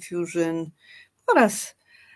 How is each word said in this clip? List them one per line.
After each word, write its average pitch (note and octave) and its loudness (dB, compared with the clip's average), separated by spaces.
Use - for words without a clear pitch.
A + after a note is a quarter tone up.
Fusion E3+ -4
oraz, C4 2